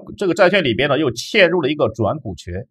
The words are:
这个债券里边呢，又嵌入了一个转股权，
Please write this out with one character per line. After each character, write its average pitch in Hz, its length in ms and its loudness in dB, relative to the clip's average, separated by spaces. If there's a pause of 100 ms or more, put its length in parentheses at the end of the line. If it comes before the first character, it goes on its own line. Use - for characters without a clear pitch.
(160)
这 202 100 -4
个 170 60 2
债 175 160 4
券 185 160 2
里 120 100 0
边 135 140 0
呢， 139 100 0
又 151 120 0
嵌 175 380 2
入 180 120 0
了 135 80 0
一 156 60 -2
个 147 160 0
转 113 280 -2
股 98 160 -10
权， 92 360 -12